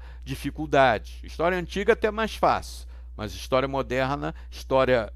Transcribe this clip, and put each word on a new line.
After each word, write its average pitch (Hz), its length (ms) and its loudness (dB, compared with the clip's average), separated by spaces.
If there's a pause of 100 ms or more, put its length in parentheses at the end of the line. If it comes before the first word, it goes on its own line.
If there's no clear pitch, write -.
(240)
dificuldade. 135 1000 2
História 170 340 0
antiga 190 360 2
até 220 180 2
mais 214 240 -4
fácil, - 520 0 (300)
mas 107 160 -6
história 131 360 0
moderna, 135 640 -2 (160)
história, 127 640 2